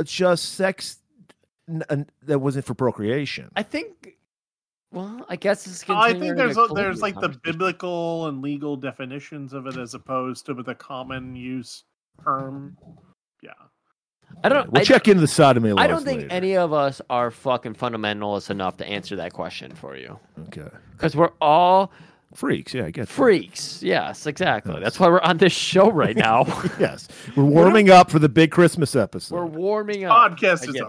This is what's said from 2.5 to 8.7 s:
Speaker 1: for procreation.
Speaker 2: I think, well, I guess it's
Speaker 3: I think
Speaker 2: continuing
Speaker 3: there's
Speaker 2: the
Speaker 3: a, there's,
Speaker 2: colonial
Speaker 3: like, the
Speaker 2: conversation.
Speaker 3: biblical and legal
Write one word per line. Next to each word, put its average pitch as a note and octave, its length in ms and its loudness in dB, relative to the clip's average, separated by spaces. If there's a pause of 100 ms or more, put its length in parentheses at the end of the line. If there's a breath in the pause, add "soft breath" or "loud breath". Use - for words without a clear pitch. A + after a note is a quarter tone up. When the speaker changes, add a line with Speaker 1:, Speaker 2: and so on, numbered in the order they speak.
Speaker 1:
for B2 100 -8
procreation. A#2+ 840 -4
Speaker 2:
I G#3 60 -2
think, E4+ 520 -12 (800)
well, G3+ 340 -14
I F3+ 80 -10
guess G3 320 -4
it's F3+ 220 -16
Speaker 3:
I A3 240 2
think F3+ 60 -8
Speaker 2:
continuing F3 180 -6
Speaker 3:
there's A#3+ 180 -2
Speaker 2:
the A3+ 80 2
Speaker 3:
a, A3+ 100 4
there's, G3 260 -4
Speaker 2:
colonial - 20 -12
Speaker 3:
like, G3+ 140 -4
the F#3+ 60 -14
Speaker 2:
conversation. D#3+ 220 -6
Speaker 3:
biblical E3+ 840 -6
and C3+ 140 -10
legal C#3+ 360 -8